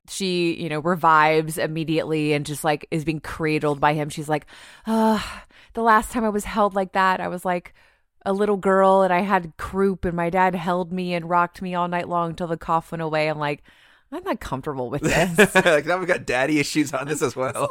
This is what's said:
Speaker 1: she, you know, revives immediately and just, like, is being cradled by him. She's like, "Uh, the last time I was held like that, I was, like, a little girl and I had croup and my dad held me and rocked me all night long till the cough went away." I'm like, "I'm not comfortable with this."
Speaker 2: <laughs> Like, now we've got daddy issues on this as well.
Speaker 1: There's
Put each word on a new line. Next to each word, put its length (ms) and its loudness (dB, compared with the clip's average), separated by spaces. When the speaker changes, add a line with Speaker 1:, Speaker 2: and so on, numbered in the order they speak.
Speaker 1:
she, 460 0
you 160 -6
know, 100 -4
revives 760 4
immediately 720 -2
and 140 -2
just, 180 -8
like, 260 -2
is 140 -4
being 160 -4
cradled 580 -2
by 140 2
him. 160 -4
She's 220 -8
like, 160 -2
"Uh, 340 2
the 80 -4
last 280 4
time 140 -2
I 60 0
was 140 -2
held 300 0
like 180 -2
that, 280 2
I 80 -6
was, 160 -8
like, 300 -4
a 80 0
little 240 2
girl 460 6
and 100 4
I 80 2
had 380 -2
croup 480 -2
and 100 -2
my 140 0
dad 240 2
held 360 -2
me 220 -4
and 160 -4
rocked 320 0
me 140 -6
all 120 0
night 220 -4
long 260 -2
till 120 -6
the 100 -4
cough 360 -2
went 100 -6
away." 260 0
I'm 100 -2
like, 240 -4
"I'm 140 -12
not 160 -4
comfortable 480 -6
with 140 -4
this." 520 2
Speaker 2:
<laughs> 120 6
Like, 180 4
now 140 0
we've 100 -4
got 160 -2
daddy 360 0
issues 340 0
on 140 -6
this 120 -4
as 160 -2
well. 160 -2
Speaker 1:
There's 180 -2